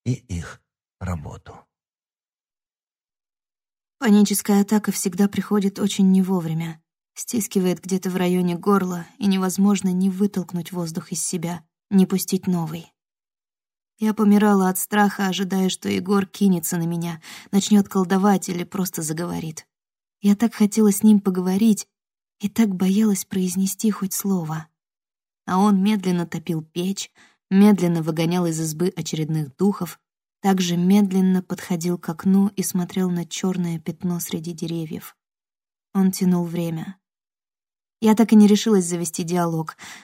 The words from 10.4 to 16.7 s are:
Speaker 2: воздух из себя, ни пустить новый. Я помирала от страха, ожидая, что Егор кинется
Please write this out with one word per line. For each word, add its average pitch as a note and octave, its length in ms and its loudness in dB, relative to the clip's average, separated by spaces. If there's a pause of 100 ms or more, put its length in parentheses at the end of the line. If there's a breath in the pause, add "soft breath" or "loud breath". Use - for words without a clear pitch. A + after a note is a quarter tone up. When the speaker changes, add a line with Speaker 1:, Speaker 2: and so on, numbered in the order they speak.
Speaker 2:
воздух E3+ 400 -8
из - 120 -6
себя, E3+ 400 -8 (260)
ни F#3+ 160 4
пустить F#3 420 -4
новый. E3 440 -6 (1080)
Я G#3+ 160 0
помирала G3+ 540 4
от F#3 100 -2
страха, G#3 500 -2
ожидая, F#3 400 -2
что - 200 -6
Егор G3 380 -2
кинется F3+ 500 0